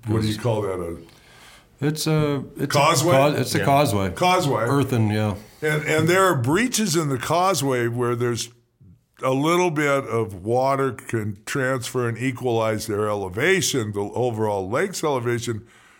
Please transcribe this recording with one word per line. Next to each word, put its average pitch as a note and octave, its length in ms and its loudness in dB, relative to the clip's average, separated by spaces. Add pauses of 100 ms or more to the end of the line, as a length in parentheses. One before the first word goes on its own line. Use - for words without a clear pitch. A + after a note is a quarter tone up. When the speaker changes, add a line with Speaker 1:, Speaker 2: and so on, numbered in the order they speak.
Speaker 1:
What A2 160 0
do A2 40 0
you G#2+ 80 0
Speaker 2:
Yes. - 80 -12
Speaker 1:
call G#2+ 200 0
that? F#2+ 180 -4
A E2+ 160 -8 (840)
Speaker 2:
It's D#3 260 -2
a, D3+ 380 0 (120)
it's C#3 160 -4
Speaker 1:
Causeway? D#3 420 4
Speaker 2:
a C3+ 40 8
cau-, C#3 100 6 (120)
it's B2+ 140 -2
a - 40 2
Speaker 3:
Yeah. - 60 0
Speaker 2:
causeway. C#3 460 4
Speaker 1:
Causeway. D#3 540 2
Speaker 2:
Earthen, A#2+ 460 2
yeah. G#2+ 260 0 (260)
Speaker 1:
And, D3+ 220 0
and D#3 240 2
there F#3 160 6
are F#3 100 4
breaches F3 600 0
in D#3+ 120 0
the C3 100 -2
causeway C#3 720 0
where A#2+ 280 -2
there's A#2+ 320 -2 (720)
a C3 100 0
little E3+ 380 2
bit C#3+ 340 0
of G#2 400 -4
water C3 480 0
can G#2+ 520 -6
transfer B2+ 640 -2
and A2+ 100 -6
equalize A#2 680 -2
their G#2+ 220 -2
elevation, G#2+ 840 0
the G2+ 80 -4
overall G#2 680 -2
lake's D#3+ 340 -4
elevation, A#2+ 640 -4 (340)